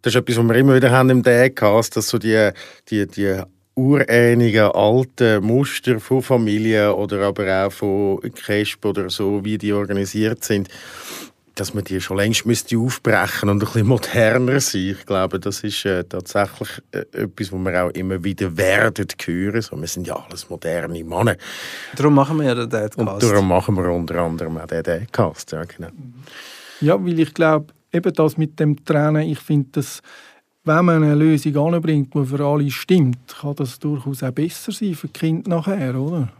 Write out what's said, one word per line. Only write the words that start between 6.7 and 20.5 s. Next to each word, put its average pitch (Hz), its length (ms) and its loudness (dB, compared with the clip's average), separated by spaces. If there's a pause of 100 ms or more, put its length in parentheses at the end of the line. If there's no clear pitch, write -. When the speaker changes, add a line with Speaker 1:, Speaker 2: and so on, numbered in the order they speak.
Speaker 1:
oder 101 360 -2
aber 95 380 -2
auch 101 60 -2
von 98 480 -2 (140)
Kesp - 520 -4
oder 95 240 -2
so, 101 340 -2
wie 107 140 -4
die 104 160 -2
organisiert 101 680 -2
sind, 101 260 -2 (880)
dass 95 180 -8
man 101 100 -4
die 92 160 -6
schon 95 180 -6
längst 110 280 0
müsste 117 320 0
aufbrechen 107 720 0
und 101 80 2
ein - 80 2
bisschen 107 220 0
moderner 123 760 2
sein. 95 360 -4
Ich - 80 -20
glaube, 95 360 -2
das 101 220 -6
ist, - 220 -6
äh, 90 200 -2
tatsächlich, 98 640 -6 (220)
äh, 98 80 -8 (120)
etwas, 98 400 -6
wo 95 60 -8
wir 90 280 -2
auch 87 40 -2
immer 92 340 -6
wieder 92 340 -4
werden 101 480 0 (200)
hören. 98 360 -4
So, - 180 -12
wir 80 80 -8
sind 87 200 -10
ja 78 80 -8
alles - 340 -14
moderne 82 540 -6